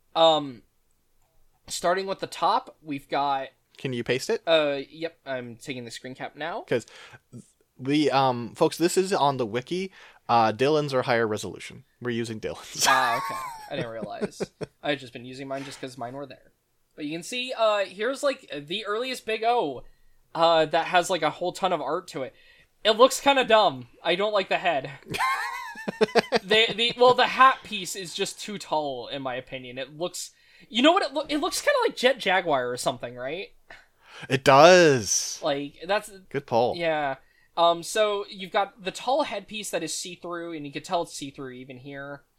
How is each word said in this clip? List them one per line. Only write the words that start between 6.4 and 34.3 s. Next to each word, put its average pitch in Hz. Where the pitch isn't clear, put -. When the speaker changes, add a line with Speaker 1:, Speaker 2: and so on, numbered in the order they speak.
Speaker 2:
'Cause 127
the, 139
um, 123
folks, -
this 170
is 190
on 139
the 123
wiki. 165
Uh, 117
Dylan's 143
are 127
higher 117
resolution. -
We're 123
using 113
Dylan's. -
Speaker 1:
Ah, 127
okay. -
I 147
didn't 120
realize. 110
Speaker 2:
<laughs> -
Speaker 1:
I've 147
just 123
been 120
using 127
mine 135
just 139
'cause 131
mine 123
were 139
there. -
But 151
you 147
can 180
see, 247
uh, 208
here's, 214
like, 277
the 196
earliest 233
Big 220
O, 165
uh, 165
that 160
has, 175
like, 175
a 156
whole 175
ton 180
of 156
art 156
to 147
it. -
It 208
looks 262
kinda 277
dumb. 170
I 175
don't 208
like 196
the 180
head. 151
Speaker 2:
<laughs> -
Speaker 1:
The, 214
the, 233
well, 247
the 233
hat 254
piece 196
is 185
just -
too 208
tall, 135
in 139
my 127
opinion. 127
It 135
looks, -
you 220
know 302
what? 370
It 277
loo-, 294
it 294
looks -
kinda 587
like -
Jet 254
Jaguar 170
or 123
something, 123
right? 139
Speaker 2:
It 135